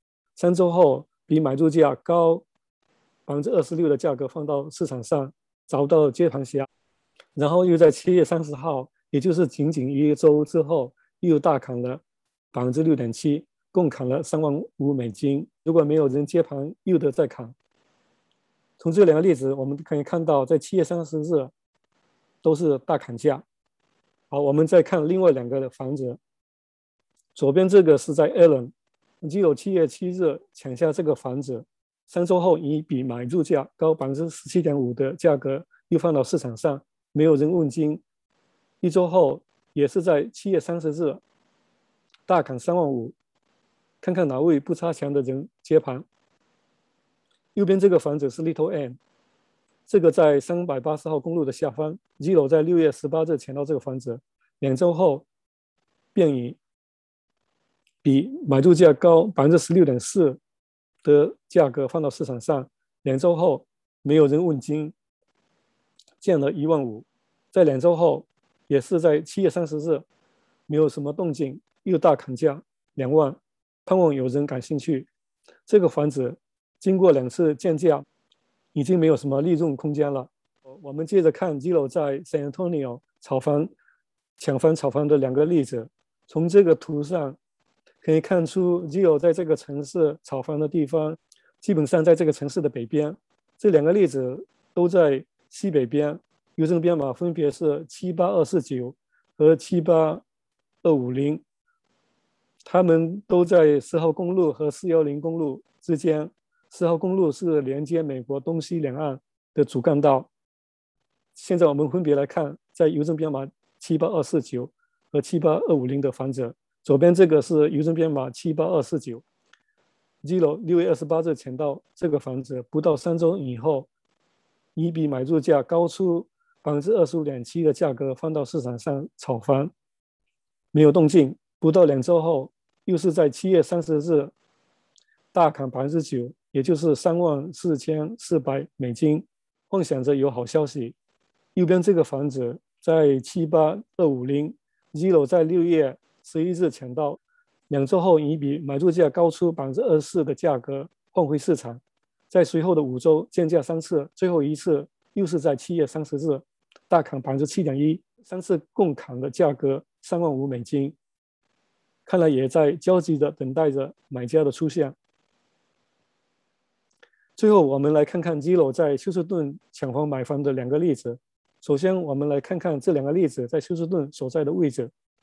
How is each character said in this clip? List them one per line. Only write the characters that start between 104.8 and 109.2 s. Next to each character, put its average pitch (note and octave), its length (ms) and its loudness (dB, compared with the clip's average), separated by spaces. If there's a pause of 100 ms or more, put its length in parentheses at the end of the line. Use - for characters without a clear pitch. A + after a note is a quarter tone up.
幺 E3 140 2
零 D3 180 -4
公 E3 180 -6
路 D3 240 -6 (180)
之 E3+ 160 -2
间。 D3+ 340 -2 (400)
四 - 160 -4
号 E3 120 0
公 F#3 180 -2
路 E3+ 160 2
是 D#3 300 -2
连 C3+ 200 -6
接 E3 200 -4
美 C#3 180 -8
国 C#3 180 -6
东 E3 220 -6
西 E3 180 -6
两 C#3 160 -6
岸 C#3 240 -6 (360)